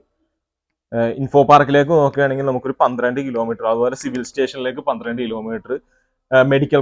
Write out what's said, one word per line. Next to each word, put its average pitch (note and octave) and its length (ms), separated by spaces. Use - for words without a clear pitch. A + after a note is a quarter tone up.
ഏഹ്, A#2 260
ഇൻഫോ C3+ 180
പാർക്കിലേക്ക് C#3+ 500
നോക്കുകയാണെങ്കിൽ C#3 480
നമുക്കൊരു C3 340
പന്ത്രണ്ട് B2 440
കിലോമീറ്റർ, A#2 440
അതുപോലെ A#2+ 320
സിവിൽ B2+ 260
സ്റ്റേഷനിലേക്ക് B2+ 600
പന്ത്രണ്ട് A#2 360
കിലോമീറ്റർ, A2 460
ഏഹ്, C3 180
മെഡിക്കൽ C#3 300